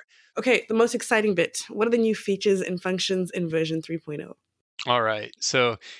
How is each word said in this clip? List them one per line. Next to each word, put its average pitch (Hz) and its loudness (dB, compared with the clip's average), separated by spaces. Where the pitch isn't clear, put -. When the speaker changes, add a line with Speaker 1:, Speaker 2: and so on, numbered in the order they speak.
Speaker 1:
Okay, 226 2
the 220 -2
most 233 4
exciting 214 2
bit. - -2
What 214 -2
are - 0
the 240 4
new 220 4
features 196 0
and 180 -6
functions 185 -2
in 170 -4
version 160 -2
three 165 -8
point 151 -10
oh? - -14
Speaker 2:
All 123 4
right. 110 0
So 123 2